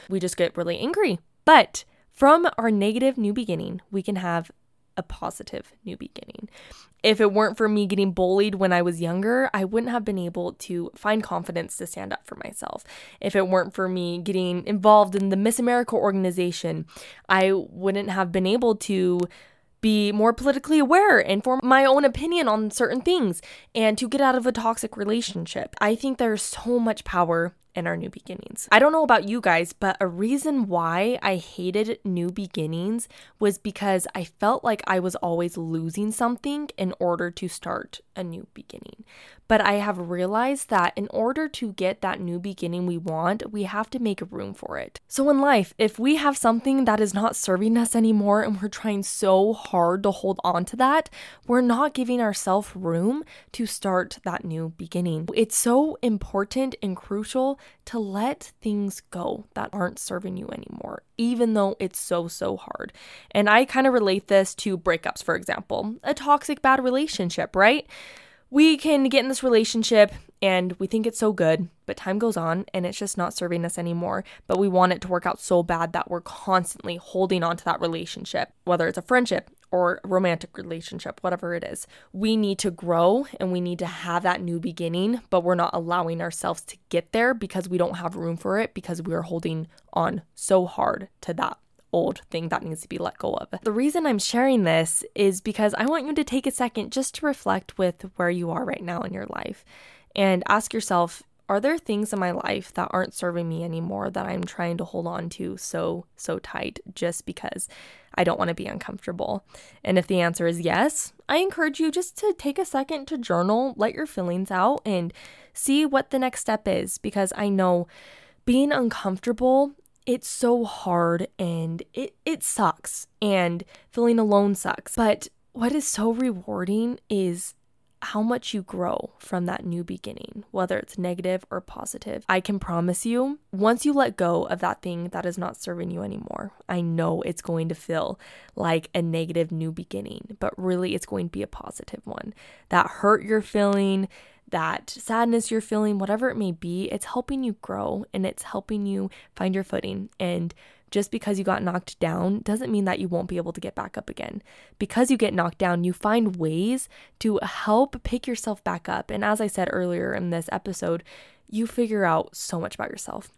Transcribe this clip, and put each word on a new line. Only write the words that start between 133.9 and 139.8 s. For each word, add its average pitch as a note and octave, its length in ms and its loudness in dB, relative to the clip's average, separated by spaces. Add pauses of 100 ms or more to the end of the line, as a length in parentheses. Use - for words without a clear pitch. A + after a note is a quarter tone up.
let C4 240 2
go F3 280 2
of F#3 140 -4
that F3+ 220 -4
thing F3 280 -6
that E3+ 160 -6
is F3 120 -6
not F3+ 240 -8
serving F3 300 -8
you F3 100 -8
anymore, G3 500 -10 (160)
I F3+ 140 -2
know E3 400 0
it's - 220 -6
going E3 260 -2
to E3 60 -4
feel - 440 -6 (360)
like E3 400 0
a F3+ 60 0
negative E3 500 -2
new D#3+ 200 -4
beginning, G3 680 -12